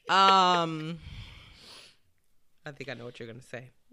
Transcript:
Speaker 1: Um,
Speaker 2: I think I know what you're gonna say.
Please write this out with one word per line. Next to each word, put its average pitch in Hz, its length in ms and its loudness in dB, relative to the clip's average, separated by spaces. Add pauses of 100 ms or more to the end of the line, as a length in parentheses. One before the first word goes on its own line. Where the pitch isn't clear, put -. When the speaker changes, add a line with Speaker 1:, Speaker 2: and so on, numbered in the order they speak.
Speaker 1:
Um, 175 880 4 (1700)
Speaker 2:
I 151 60 -14
think 139 180 -14
I 127 40 -10
know 117 100 -16
what 120 160 -16
you're 117 80 -14
gonna 117 140 -18
say. 123 300 -16 (220)